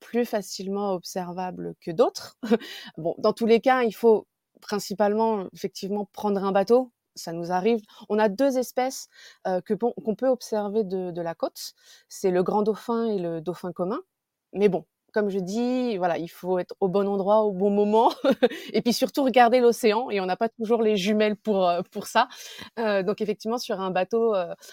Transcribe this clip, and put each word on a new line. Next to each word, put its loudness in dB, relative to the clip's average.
plus -2
facilement -4
observables -8
que -10
d'autres. 0
<laughs> -4
Bon, -4
dans 2
tous -2
les 6
cas, 4
il 0
faut 4
principalement, -2
effectivement, -8
prendre -2
un 0
bateau. 2
Ça -12
nous -6
arrive. 2
On 0
a 4
deux 0
espèces, -4
euh, -2
que -4
pon-, -2
qu'on -2
peut -2
observer -2
de, -4
de -8
la -6
côte. -8
C'est -2
le 2
grand 2
dauphin -2
et -2
le -4
dauphin -8
commun. -4
Mais 2
bon, 0
comme 0
je -2
dis, -2
voilà, 0
il -6
faut -4
être -8
au 2
bon 0
endroit, 2
au 0
bon 0
moment. 4
<laughs> 2
Et 2
puis 2
surtout, 0
regarder 6
l'océan. 2
Et -2
on -2
n'a 0
pas -2
toujours 0
les 2
jumelles 2
pour, 0
euh, 0
pour -10
ça. 2
Euh, 0
donc -2
effectivement, -4
sur -6
un -4
bateau, 0
euh, -4